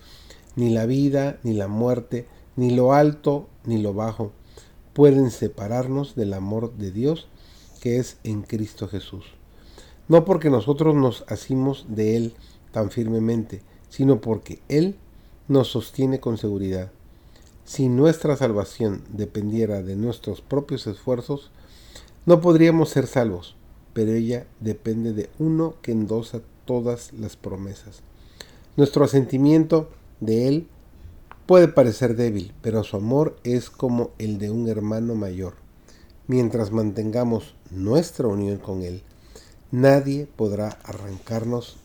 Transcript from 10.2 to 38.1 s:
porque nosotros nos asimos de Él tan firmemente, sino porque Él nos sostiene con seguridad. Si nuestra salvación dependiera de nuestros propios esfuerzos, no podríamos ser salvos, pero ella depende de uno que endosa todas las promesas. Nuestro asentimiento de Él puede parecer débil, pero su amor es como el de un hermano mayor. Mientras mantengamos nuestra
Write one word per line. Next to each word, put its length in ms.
porque 260
nosotros 420
nos 340
asimos 600
de 280
Él 180
tan 200
firmemente, 720
sino 320
porque 480
Él 260
nos 220
sostiene 500
con 180
seguridad. 540
Si 220
nuestra 480
salvación 680
dependiera 680
de 140
nuestros 460
propios 440
esfuerzos, 640
no 160
podríamos 480
ser 180
salvos, 480
pero 180
ella 340
depende 540
de 160
uno 420
que 120
endosa 480
todas 480
las 240
promesas. 640
Nuestro 300
asentimiento 840
de 300
Él 180
puede 240
parecer 480
débil, 440
pero 220
su 140
amor 480
es 240
como 480
el 220
de 120
un 160
hermano 480
mayor. 380
Mientras 440
mantengamos 840
nuestra 560